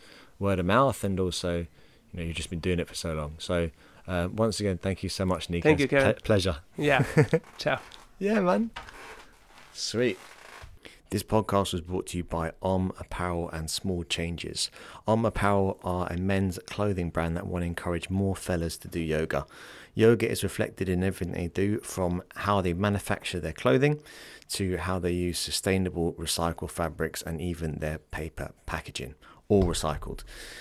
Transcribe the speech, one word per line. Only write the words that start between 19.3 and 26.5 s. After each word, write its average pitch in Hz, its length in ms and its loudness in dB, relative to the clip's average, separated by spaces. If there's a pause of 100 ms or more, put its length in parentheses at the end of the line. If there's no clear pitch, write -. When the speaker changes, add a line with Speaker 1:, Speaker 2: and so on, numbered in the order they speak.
Speaker 1:
Yoga 113 360 6
is - 140 -2
reflected 107 440 -2
in 92 160 2
everything 92 300 -2
they 85 140 -2
do, 101 320 0
from 87 420 -2 (140)
how 101 240 2
they 90 120 2
manufacture 101 680 -2
their 80 120 -4
clothing 131 480 4 (500)
to 90 260 0
how 90 220 -2
they 87 140 0
use 87 260 0
sustainable 90 760 0
recycled 85 560 -2